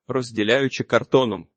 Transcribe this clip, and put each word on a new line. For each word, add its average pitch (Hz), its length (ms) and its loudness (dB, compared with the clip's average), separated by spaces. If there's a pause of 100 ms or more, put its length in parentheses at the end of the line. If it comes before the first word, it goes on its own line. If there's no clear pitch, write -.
розділяючи 123 760 -2
картоном, 113 640 0 (100)